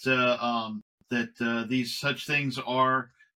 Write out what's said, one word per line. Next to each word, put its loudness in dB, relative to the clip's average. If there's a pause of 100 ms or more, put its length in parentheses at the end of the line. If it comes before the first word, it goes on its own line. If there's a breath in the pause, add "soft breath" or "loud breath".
uh, 2
um, -2 (260)
that, -2 (100)
uh, 0
these -2
such -4
things -2
are 2 (260 soft breath)